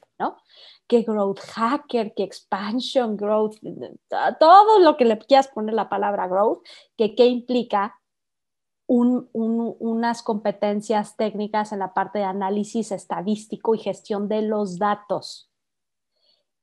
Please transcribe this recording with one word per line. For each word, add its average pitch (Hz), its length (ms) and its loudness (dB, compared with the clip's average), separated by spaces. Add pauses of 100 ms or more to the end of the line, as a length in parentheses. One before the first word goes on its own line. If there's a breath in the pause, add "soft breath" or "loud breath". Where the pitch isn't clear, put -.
(180)
¿no? - 200 -6 (500 soft breath)
Que 240 140 2
growth 202 380 -2
hacker, 233 760 -4
que 208 80 -4
expansion 208 960 -4
growth, 214 400 -2 (840)
todo 403 400 8
lo 302 180 8
que 247 80 2
le 220 140 2
quieras 269 300 4
poner 214 260 -6
la 202 140 -2
palabra 202 400 -2
growth, 208 340 0 (340 loud breath)
que, 214 200 -2
que 240 100 6
implica 240 720 -2 (880)
un, 247 460 2
un, 226 480 -4
unas 233 420 -4
competencias 208 960 -4
técnicas 214 560 -4
en 202 80 -6
la 185 120 -6
parte 196 280 -4
de 202 40 -2
análisis 202 680 -4
estadístico 202 800 -4
y 214 40 -6
gestión 202 500 -6
de 214 140 -2
los 208 360 -4
datos. - 720 -6 (1120)